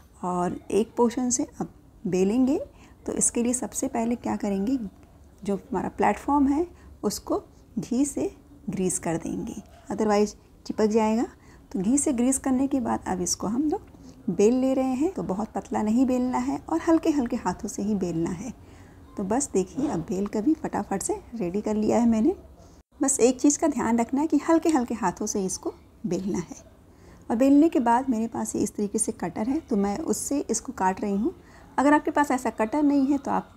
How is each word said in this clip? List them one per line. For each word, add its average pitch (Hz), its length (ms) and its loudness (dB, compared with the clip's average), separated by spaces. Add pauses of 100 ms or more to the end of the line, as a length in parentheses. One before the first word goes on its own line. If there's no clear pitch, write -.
(220)
और 180 360 -2 (120)
एक 220 260 2
पोर्शन 247 340 0
से 285 160 -2 (140)
अब 170 80 -6 (380)
बेलेंगे। 214 520 2 (480)
तो - 60 -6
इसके - 300 0
लिए 240 120 2
सबसे 247 340 -6
पहले 233 280 -2
क्या 214 200 -4
करेंगे, 208 420 -2 (640)
जो 196 140 -2
हमारा 190 340 -6
प्लेटफॉर्म 269 580 2
है 294 180 2 (360)
उसको 214 400 -4 (360)
घी 240 260 0
से 294 260 -4 (400)
ग्रीस 185 280 -2
कर 165 180 -4
देंगे, - 380 -6 (380)
otherwise 208 420 2 (320)
चिपक - 200 0
जाएगा। 220 400 2 (460)
तो - 60 -4
घी 220 200 2
से 311 140 0
ग्रीस 247 260 2
करने 269 300 0
के 277 120 0
बाद 226 260 -4
अब 180 140 -4
इसको - 260 -4
हम 226 180 0
लोग - 640 -6
बेल 208 240 4
ले 262 200 2
रहे 262 200 0
हैं। 311 180 0
तो 196 100 -6
बहुत 190 320 -4
पतला 214 280 -4
नहीं 226 240 2
बेलना 247 340 0
है 277 280 -4
और 330 120 0
हल्के 330 300 2
हल्के 254 260 0
हाथों 202 320 -4
से 202 140 -6
ही 208 140 0
बेलना 170 360 -2
है। 208 200 -8 (640)
तो 208 80 -4
बस 226 280 -2
देखिए 202 360 -2
अब 196 200 -4
बेल 196 180 -2
कर 208 160 -4
भी 302 120 4
फटाफट 196 480 -4
से 403 180 -4 (140)
रेडी 202 260 -2
कर 214 160 -2
लिया 214 220 2
है 233 100 4
मैंने। 226 260 4 (640)
बस 269 200 0
एक 254 200 4
चीज़ 285 180 4
का 339 100 0
ध्यान 233 300 0
रखना 247 220 0
है 311 60 0
कि 302 140 2
हल्के 330 280 4
हल्के 247 260 2
हाथों 214 320 -2
से 208 180 -2
इसको 185 280 -4 (340)
बेलना 190 340 -2
है। - 160 -10 (720)
और 247 60 2
बेलने 277 320 8
के 330 120 2
बाद 240 300 2
मेरे 226 180 0
पास 226 280 -6
ये 233 60 0
इस - 140 -4
तरीके 208 220 -2
से 220 160 -2
कटर 190 340 -4
है, 294 120 0
तो 254 160 -2
मैं 202 240 0
उससे 277 400 -2
इसको 233 340 -6
काट 190 260 0
रही 202 160 -2
हूँ। 269 180 0 (440)
अगर 277 140 4
आपके 302 180 2
पास 294 200 0
ऐसा 262 220 0
कटर 226 300 0
नहीं 285 240 4
है 277 120 2
तो 220 120 -4
आप - 260 -2